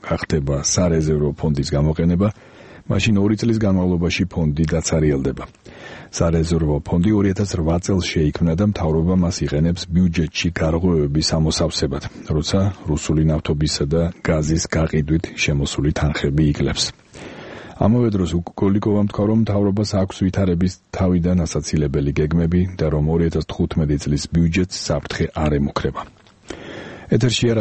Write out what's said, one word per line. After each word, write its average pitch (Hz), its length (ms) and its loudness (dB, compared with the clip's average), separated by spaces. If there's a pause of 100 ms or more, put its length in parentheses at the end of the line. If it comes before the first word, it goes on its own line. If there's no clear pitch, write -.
გახდება 71 640 -2
სარეზერვო 78 720 2
ფონდის 73 320 -2
გამოყენება, 85 600 2 (540)
მაშინ 104 320 0
ორი 104 240 2
წლის 117 240 2
განმავლობაში 90 640 2
ფონდი 80 400 0
დაცარიელდება. 76 760 0 (680)
სარეზერვო 82 720 0
ფონდი 90 320 2
ორი 101 160 2
ათას 95 240 -2
რვა 82 240 0
წელს 92 320 -2
შეიქმნა 82 480 0
და 104 120 2
მთავრობა 80 520 0
მას 85 220 -2
იყენებს 80 420 0
ბიუჯეტში 85 640 0
გარღვევების 82 760 0 (100)
ამოსავსებად, 78 640 -2 (240)
როცა 78 320 0 (240)
რუსული 78 480 0
ნავთობისა 78 560 -2
და 82 140 2 (180)
გაზის 78 480 0
გაყიდვით 80 560 0 (200)
შემოსული 71 520 0
თანხები 73 560 0
იკლებს. - 320 -2 (1000)
ამავე 117 300 4
დროს 87 200 0
უკ-, 87 160 -4
გოლიკოვამ 104 580 2
თქვა, 104 220 -2
რომ 113 120 4
მთავრობას 101 460 0 (140)
აქვს - 140 -6 (100)
ვითარების 90 460 2 (180)
თავიდან 90 540 2
ასაცილებელი 73 720 0
გეგმები 82 420 2 (180)
და 80 140 2
რომ 76 120 2 (100)
ორი 82 160 2
ათას 78 160 -2
თხუთმეტი 76 560 0
წლის 73 240 -2
ბიუჯეტს 85 480 0 (120)
საფრთხე - 460 -2
არ 78 220 -2
ემუქრება. 71 460 -2 (1120)
ეთერშია 117 460 2